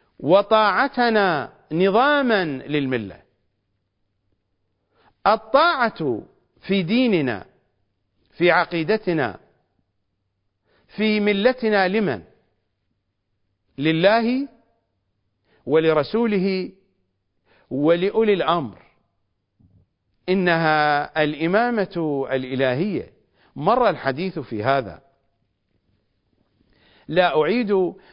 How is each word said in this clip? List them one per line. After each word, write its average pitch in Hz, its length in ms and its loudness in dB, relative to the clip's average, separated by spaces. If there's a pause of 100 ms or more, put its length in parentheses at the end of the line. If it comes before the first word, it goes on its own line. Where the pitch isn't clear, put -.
(180)
وطاعتنا 202 1300 2 (200)
نظاما 220 720 2
للملة، 131 800 -4 (2000)
الطاعة 220 960 0 (380)
في 196 220 -2
ديننا، 165 640 0 (840)
في 175 200 0
عقيدتنا، 165 920 -2 (1500)
في 214 320 0
ملتنا 208 680 0
لمن؟ 180 340 -2 (1600)
لله 220 680 0 (1200)
ولرسوله 185 1080 0 (960)
ولأولي 175 640 2
الأمر، 160 500 -2 (1500)
إنها 156 920 2
الإمامة 165 1080 -2
الإلهية، 131 800 -2 (440)
مر 214 320 2
الحديث 160 500 -4
في 110 240 -8
هذا. 117 400 -2 (2000)
لا 160 320 2
أعيد 190 540 0 (180)